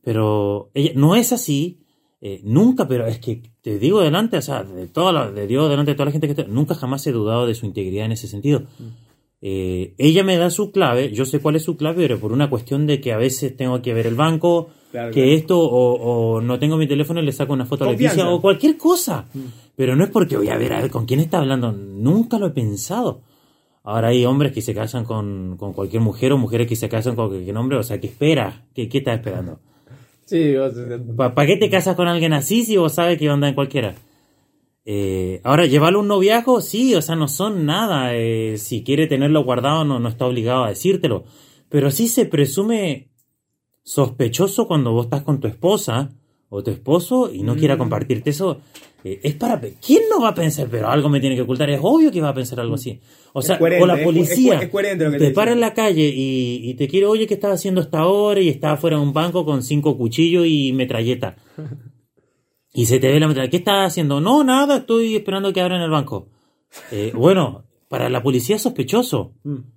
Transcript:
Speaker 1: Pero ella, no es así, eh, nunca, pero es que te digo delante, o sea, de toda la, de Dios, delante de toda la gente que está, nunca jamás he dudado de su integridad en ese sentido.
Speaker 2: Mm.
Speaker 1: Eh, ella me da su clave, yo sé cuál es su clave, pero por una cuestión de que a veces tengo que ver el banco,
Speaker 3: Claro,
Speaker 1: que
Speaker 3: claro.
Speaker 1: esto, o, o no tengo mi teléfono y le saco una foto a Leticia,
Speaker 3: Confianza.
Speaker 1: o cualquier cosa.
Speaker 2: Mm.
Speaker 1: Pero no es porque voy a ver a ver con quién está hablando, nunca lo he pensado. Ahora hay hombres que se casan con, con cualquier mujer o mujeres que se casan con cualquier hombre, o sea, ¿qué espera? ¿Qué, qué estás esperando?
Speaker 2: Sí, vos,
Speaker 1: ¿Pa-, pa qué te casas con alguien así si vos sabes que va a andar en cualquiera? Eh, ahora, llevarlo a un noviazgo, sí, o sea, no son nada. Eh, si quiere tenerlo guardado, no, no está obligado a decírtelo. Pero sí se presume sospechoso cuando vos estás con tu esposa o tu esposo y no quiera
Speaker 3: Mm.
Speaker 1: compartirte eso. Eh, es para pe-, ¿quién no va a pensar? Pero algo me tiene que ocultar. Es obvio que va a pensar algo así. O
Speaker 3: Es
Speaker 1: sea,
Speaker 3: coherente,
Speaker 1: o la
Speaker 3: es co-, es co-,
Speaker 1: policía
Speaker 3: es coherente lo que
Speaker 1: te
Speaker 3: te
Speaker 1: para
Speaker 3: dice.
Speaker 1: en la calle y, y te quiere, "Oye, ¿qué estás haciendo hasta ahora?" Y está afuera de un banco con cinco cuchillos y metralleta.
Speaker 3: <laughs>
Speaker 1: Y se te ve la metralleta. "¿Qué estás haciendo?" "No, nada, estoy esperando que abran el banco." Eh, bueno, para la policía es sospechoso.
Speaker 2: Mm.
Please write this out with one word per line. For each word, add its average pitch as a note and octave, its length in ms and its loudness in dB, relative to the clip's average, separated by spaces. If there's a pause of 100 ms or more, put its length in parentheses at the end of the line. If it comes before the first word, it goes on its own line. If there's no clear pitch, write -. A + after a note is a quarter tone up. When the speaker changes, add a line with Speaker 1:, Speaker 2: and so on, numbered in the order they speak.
Speaker 1:
Pero G#2+ 680 -2
ella, C#3+ 220 0
no D3+ 200 6
es A#3 180 2
así, E3 460 -4 (420)
eh, G2 220 -12
nunca, F#3+ 440 2
pero A#2+ 200 -2
es A2+ 120 -6
que A2+ 220 -8 (200)
te G#2 180 -6
digo F#3 220 2
delante, F#3 360 2
o C#3 40 0
sea, B2 220 -6
de F#2 240 -12
toda F3+ 240 0
la, B2+ 200 0
de G2+ 160 -6
Dios, C#3 220 2
delante C#3+ 220 2
de C#3 40 0
toda C#3+ 100 -2
la C#3+ 60 -2
gente D3+ 160 -2
que C#3+ 120 -2
está, C#3 60 -4
nunca C3+ 300 0
jamás C3+ 320 -6
he C#3+ 40 -2
dudado A#2 360 0
de A2 80 -2
su A#2 100 -10
integridad G2 400 -6
en A2+ 80 -4
ese A2 140 -8
sentido. C3 340 -2 (180)
Speaker 2:
Mm. A#2+ 40 -18 (640)
Speaker 1:
Eh, F#2 520 -4
ella D#3+ 260 4
me F#3+ 140 2
da E3+ 120 2
su G3+ 220 -4
clave, C3 400 0
yo A#2+ 140 -2
sé C#3+ 140 -2
cuál D3+ 180 0
es D#3 60 -2
su E3 120 -4
clave, E3 280 -2
pero A#2+ 160 0
por G#2+ 120 -4
una C#3+ 180 0
cuestión C#3 380 -2
de C#3+ 140 0
que B2 120 -4
a G#2+ 40 -2
veces B2+ 400 -2
tengo B2+ 240 -2
que B2 120 -4
ver A2+ 140 0
el A#2 80 0
banco, E3 540 2 (220)
Speaker 3:
Claro, A#2 200 -8
Speaker 1:
que C3 120 2
Speaker 3:
claro. C3+ 140 6
Speaker 1:
esto, E3+ 220 2
o, B2 340 4 (420)
o A2+ 60 0
no B2 180 -2
tengo D3+ 180 2
mi D#3 100 2
teléfono D3 320 -2
y D#3+ 60 0
le C#3 60 0
saco C#3 200 -4
una C3 140 -2
foto C#3 200 -4
a - 20 2
Leticia, A#3 240 2
Speaker 3:
Confianza. F3 240 2
Speaker 1:
o E3 60 -2
cualquier C#4 360 4
cosa. D#4 560 0
Speaker 2:
Mm. C3+ 60 -10 (360)
Speaker 1:
Pero B2+ 200 0
no D#3+ 80 6
es G3+ 80 0
porque F3 260 2
voy G#2+ 120 0
a A#2 80 -2
ver A#2 160 -2
a G#2+ 80 -2
ver C3+ 100 -2
con A#2 160 -4
quién C3 120 2
está E3 200 0
hablando, C3 320 0
nunca A2+ 680 0
lo G3+ 80 -2
he D#3 40 -2
pensado. C#3 680 -4 (640)
Ahora A2 260 0
hay B2 160 4
hombres C#3 280 0
que A2 80 -8
se A2 140 -6
casan A#2 280 -6
con, G2+ 540 -8
con G2 160 -10
cualquier G2 300 -4
mujer A2+ 300 0
o C#3 40 2
mujeres A#2 300 0
que A#2 80 -4
se A2+ 140 -6
casan A2+ 260 -2
con A2+ 140 -2
cualquier G2 280 -6
hombre, C3 200 -2
o G#2 60 -2
sea, G#2 160 -6
¿qué - 80 -8
espera? C#3 580 -2 (100)
¿Qué, A2 120 -6
qué C3+ 120 -2
estás C3 180 -2
esperando? F2+ 420 -8 (680)
Speaker 2:
Sí, D#3 300 2
vos, C3+ 160 0 (460)
Speaker 1:
¿Pa-, B2 180 2
pa D3 120 6
qué F3 100 4
te G#3 120 2
casas F#3 280 2
con F3 100 2
alguien E3 240 2
así F#3+ 320 2
si G#3+ 140 0
vos D#3 160 2
sabes E3+ 240 2
que D3+ 80 -2
va D3 60 2
a - 20 2
andar C#3+ 160 2
en C3 60 -2
cualquiera? C#3 400 -2 (880)
Eh, F#2+ 580 -4
ahora, D3 220 4
llevarlo D#3 340 4
a - 40 0
un G3+ 40 -2
noviazgo, G#3+ 540 4
sí, A#3+ 320 0
o E3 80 2
sea, E3 140 -4
no D#3 120 0
son F#3+ 380 -2
nada. D3+ 500 0
Eh, A2+ 420 -2
si A2 260 -8
quiere C#3+ 240 0
tenerlo D3 360 2
guardado, B2+ 420 0
no, C3+ 140 -2
no A#2 100 -2
está A#2 180 -4
obligado B2 380 0
a G#2+ 40 -2
decírtelo. D#3 540 -2 (460)
Pero C#3+ 200 2
sí A3+ 180 0
se A3+ 180 2
presume F#3+ 840 -2 (760)
sospechoso C#3+ 840 0
cuando C3+ 260 0
vos A#2 120 0
estás C#3 180 -4
con C#3+ 160 -2
tu B2 80 -4
esposa C#3+ 640 -2 (400)
o G2+ 140 -8
tu A#2 80 -4
esposo F3+ 640 0
y F#2+ 100 -8
no C3+ 120 0
quiera D3 200 2
Speaker 3:
Mm. - 40 -4
Speaker 1:
compartirte A#2 500 -2
eso. D3+ 320 -4 (420)
Eh, F#2+ 200 -10
es D3 120 -2
para A3+ 240 -2
pe-, A2+ 160 -12 (100)
¿quién F4 240 6
no G4+ 120 4
va A3+ 80 4
a G3 60 -4
pensar? D3+ 340 -2
Pero A2 200 -2
algo D3 200 2
me C#3 100 2
tiene C3 160 0
que B2 60 -2
ocultar. B2+ 280 -2
Es C#3 120 0
obvio C#4+ 300 4
que F3+ 100 -2
va D3 80 0
a C3+ 40 -2
pensar B2 260 -6
algo A#2 160 -4
así. - 240 -10 (340)
O C#3 60 -4
Speaker 3:
Es B2+ 80 -4
Speaker 1:
sea, F3 120 2
Speaker 3:
coherente, F3 240 6
Speaker 1:
o F3+ 40 8
la F3 80 4
Speaker 3:
es D3 80 0
co-, E3+ 80 4
es D#3+ 40 2
co-, E3+ 100 6
Speaker 1:
policía G3 360 4
Speaker 3:
es - 80 -6
coherente G3 360 -2
lo D3+ 60 0
que C#3+ 60 -2
Speaker 1:
te D3+ 100 4
Speaker 3:
te C3+ 60 4
Speaker 1:
para G#3+ 180 2
Speaker 3:
dice. - 40 2
Speaker 1:
en A#3+ 60 2
la A3 120 0
calle F#3 400 2
y, B2+ 560 -2
y B2+ 60 -8
te C#3 120 -2
quiere, F#3 200 2
"Oye, A3 180 2
¿qué G#3 80 -2
estás G3+ 200 -2
haciendo F#3 280 0
hasta D#3 180 -2
ahora?" G3+ 420 4
Y F3 80 4
está D3+ 240 0
afuera D#3 240 0
de D3 60 2
un C#3+ 100 0
banco E3+ 320 0
con C#3 180 -2
cinco C#3+ 340 0
cuchillos E3 500 2
y C#3 260 2
metralleta. B2 640 -2 (200)
Speaker 3:
<laughs> D#3 100 -14 (1080)
Speaker 1:
Y A#2+ 120 2
se B2+ 120 4
te C3 80 2
ve C#3+ 120 4
la D#3 80 4
metralleta. C3 240 0
"¿Qué E3+ 60 0
estás G3 340 2
haciendo?" C#3+ 280 -2
"No, B3+ 240 4
nada, C4+ 340 2
estoy A3+ 380 0
esperando G3 380 -2
que F#3 80 0
abran F3+ 200 0
el E3 100 -2
banco." B2 380 -4 (640)
Eh, G#2+ 220 -4
bueno, C#3 520 2 (220)
para B2 220 -4
la B2 140 -2
policía B2+ 320 0
es G#3+ 80 -6
sospechoso. F#3 720 -2 (100)
Speaker 2:
Mm. C#3+ 120 -8 (220)